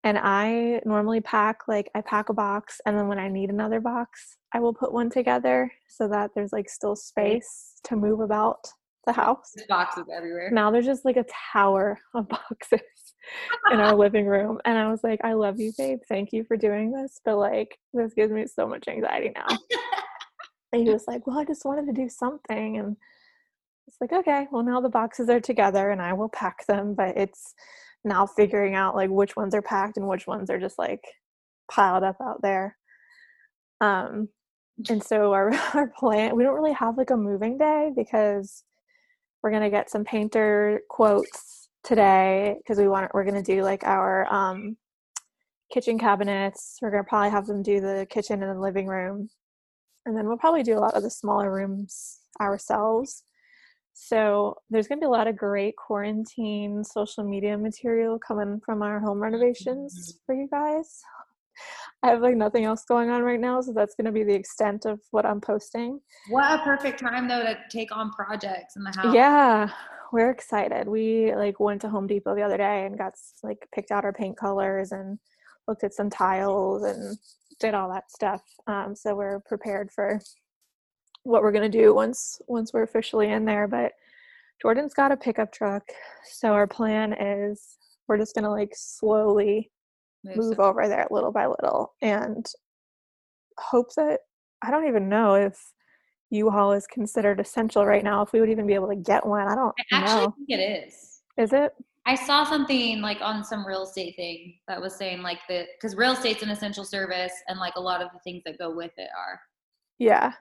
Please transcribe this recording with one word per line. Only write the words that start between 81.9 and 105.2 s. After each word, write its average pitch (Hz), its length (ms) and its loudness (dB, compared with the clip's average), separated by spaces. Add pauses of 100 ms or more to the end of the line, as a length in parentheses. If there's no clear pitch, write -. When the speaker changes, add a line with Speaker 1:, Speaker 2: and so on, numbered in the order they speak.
Speaker 1:
once, 220 540 -2
once 226 240 -4
we're 226 100 0
officially 220 480 0
in 220 140 0
there. 208 240 0
But 240 240 -2 (680)
Jordan's 233 340 0
got 277 180 4
a 269 40 2
pickup 226 360 -2
truck, 202 320 -4 (400)
so - 280 -4
our 208 140 6
plan 220 460 0
is 202 640 -4 (300)
we're 214 100 2
just 220 160 -2
gonna, 208 160 0
like, 208 240 -2
slowly 214 960 2 (540)
Speaker 2:
Move 190 120 -8
Speaker 1:
move 220 180 0
Speaker 2:
stuff. 202 120 -2
Speaker 1:
over 202 220 4
there - 220 0
little - 220 0
by 214 160 0
little - 520 -2
and 214 460 -2 (1120)
hope 247 380 0
that, 302 240 0 (420)
I 220 80 -4
don't 311 160 0
even 208 220 0
know 208 260 4
if 202 260 2 (720)
U-Haul 208 420 2
is 202 140 0
considered 202 540 0
essential 220 440 0
right 208 200 4
now, 208 180 0
if 208 100 -4
we 226 80 4
would 220 100 6
even 214 160 0
be 202 80 4
able 196 140 0
to 202 80 -2
get 185 300 0
one. 208 220 0
I 208 80 0
don't 247 180 0 (180)
Speaker 2:
I 247 40 2
actually 208 300 2
Speaker 1:
know. 214 80 -2 (120)
Speaker 2:
think 220 140 -2
it 196 260 -4
is. - 360 -20 (140)
Speaker 1:
Is 226 160 2
it? 285 220 2 (320)
Speaker 2:
I 262 80 2
saw 285 300 2
something, 262 560 0
like, 208 200 -6
on 214 240 -4
some 208 220 -6
real 190 160 -6
estate 185 340 -10
thing 170 420 -12 (100)
that 180 120 -8
was 190 160 -8
saying, 185 260 -8